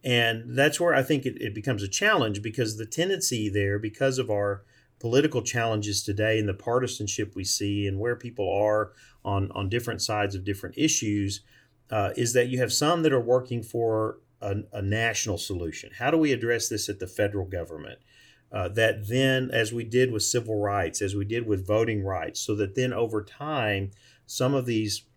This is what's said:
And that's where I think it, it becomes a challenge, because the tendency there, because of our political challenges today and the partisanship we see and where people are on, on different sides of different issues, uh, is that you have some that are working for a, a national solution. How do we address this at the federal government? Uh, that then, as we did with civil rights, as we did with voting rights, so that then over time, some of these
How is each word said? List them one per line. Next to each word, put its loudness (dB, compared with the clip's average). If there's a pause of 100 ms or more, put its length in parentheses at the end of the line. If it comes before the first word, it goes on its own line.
And 0
that's 4
where 4
I 4
think 0
it, -4
it -6
becomes -2
a -4
challenge, 2
because -2
the -8
tendency 0
there, 0
because 0
of -2
our 0 (360)
political 2
challenges -2
today 2
and 0
the -2
partisanship -2
we -6
see -2
and -2
where 0
people -4
are 2 (320)
on, 0
on -4
different -2
sides -2
of -6
different -6
issues, 0 (500)
uh, 0
is 0
that 4
you -2
have 0
some 2
that 4
are 4
working 0
for 0 (220)
a, -2 (160)
a -6
national 0
solution. -6
How 2
do 6
we 6
address 0
this -4
at -6
the -6
federal 0
government? -8 (520)
Uh, -2
that 2
then, 2
as 0
we -4
did 4
with -2
civil 0
rights, 0
as -2
we -2
did -2
with 0
voting 2
rights, -4
so -2
that -2
then 0
over 0
time, -2 (340)
some 0
of 0
these -2 (140)